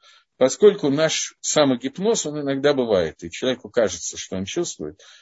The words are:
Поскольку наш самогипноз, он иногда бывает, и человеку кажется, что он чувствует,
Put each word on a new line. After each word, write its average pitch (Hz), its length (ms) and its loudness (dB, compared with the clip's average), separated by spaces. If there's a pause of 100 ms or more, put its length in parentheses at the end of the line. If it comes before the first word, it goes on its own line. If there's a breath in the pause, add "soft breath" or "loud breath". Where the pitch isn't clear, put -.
(360 soft breath)
Поскольку 147 540 4
наш 151 500 -2
самогипноз, 147 840 0
он 151 140 -8
иногда 139 340 0
бывает, 101 480 0
и 85 80 -12
человеку 127 400 -6
кажется, - 460 -2
что - 200 -10
он 95 100 -4
чувствует, 95 540 -8 (220 loud breath)